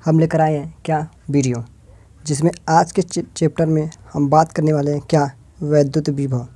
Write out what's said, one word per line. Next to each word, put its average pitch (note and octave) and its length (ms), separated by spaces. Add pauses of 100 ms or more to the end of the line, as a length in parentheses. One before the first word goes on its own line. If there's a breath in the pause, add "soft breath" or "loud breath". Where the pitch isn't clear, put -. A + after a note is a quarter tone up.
हम D#3+ 140
लेकर D#3+ 220
आए D#3 180
हैं D3 260
क्या D#3+ 240 (220)
वीडियो, C3 340 (600 soft breath)
जिसमें D3+ 260 (180)
आज E3 240
के F#3+ 100
चै-, E3+ 240 (100)
चैप्टर D#3+ 300
में D#3 240 (220)
हम C#3+ 160
बात D#3 240
करने D3+ 200
वाले C#3+ 200
हैं C#3+ 80
क्या, C#3+ 300 (320)
वैद्युत D3 460
विभव। C3+ 460